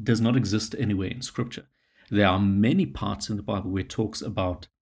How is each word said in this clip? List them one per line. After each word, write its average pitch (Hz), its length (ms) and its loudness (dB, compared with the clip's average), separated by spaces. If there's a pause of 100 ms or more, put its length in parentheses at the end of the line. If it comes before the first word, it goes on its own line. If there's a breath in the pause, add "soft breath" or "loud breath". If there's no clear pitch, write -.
does 110 180 2
not 123 160 4
exist 107 400 0
anywhere 95 320 0
in - 140 -10
scripture. - 440 -8 (440 soft breath)
There 101 160 6
are 92 120 4
many 107 460 4
parts 101 440 -6
in 107 60 -4
the 101 80 -6
Bible 98 280 -4
where 95 100 0
it - 80 -10
talks - 320 -4
about 92 460 -4 (140)